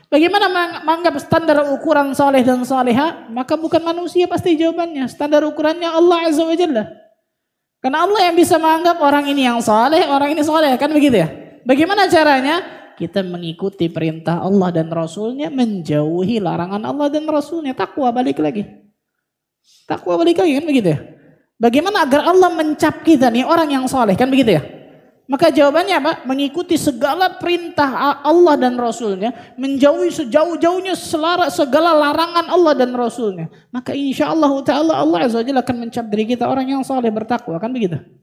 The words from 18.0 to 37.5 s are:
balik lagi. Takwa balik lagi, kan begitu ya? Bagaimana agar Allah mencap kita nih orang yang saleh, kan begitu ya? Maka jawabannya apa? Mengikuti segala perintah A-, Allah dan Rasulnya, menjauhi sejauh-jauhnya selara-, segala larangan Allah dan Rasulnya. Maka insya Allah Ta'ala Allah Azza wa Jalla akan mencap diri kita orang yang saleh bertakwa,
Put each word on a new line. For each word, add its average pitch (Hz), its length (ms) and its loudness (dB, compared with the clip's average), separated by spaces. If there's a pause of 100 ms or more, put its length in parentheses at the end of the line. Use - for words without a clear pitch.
balik 254 320 -2
lagi. 240 240 -2 (1200)
Takwa - 320 -2
balik 339 240 2
lagi, 311 160 2
kan 311 80 -4
begitu 262 220 0 (100)
ya? - 20 -12 (600)
Bagaimana 302 480 2
agar 285 160 2
Allah 359 240 6
mencap 311 560 -2
kita 262 240 4
nih 240 160 0
orang 320 240 2
yang 262 160 -2
saleh, 233 320 0
kan - 160 2
begitu 226 240 4
ya? 139 80 -4 (640)
Maka 277 240 2
jawabannya 311 480 2
apa? 302 100 0 (140)
Mengikuti 285 480 -4
segala 302 640 -2
perintah 339 560 -2
A-, 277 320 -2
Allah 311 320 6
dan 247 160 0
Rasulnya, 226 880 -6
menjauhi 285 480 2
sejauh-jauhnya 330 880 0
selara-, 339 560 -2
segala 320 400 2
larangan 320 560 0
Allah 330 240 4
dan 254 240 0
Rasulnya. 214 560 -4 (160)
Maka 247 240 -8
insya 277 400 -2
Allah 311 160 2 (160)
Ta'ala 302 320 0
Allah 320 320 2
Azza 226 80 -2
wa 226 80 -2
Jalla 262 160 0
akan 240 240 -6
mencap 233 240 -8
diri 214 240 -2
kita 240 160 -2
orang 262 160 -2
yang 269 160 -4
saleh 254 320 -2
bertakwa, 220 480 -6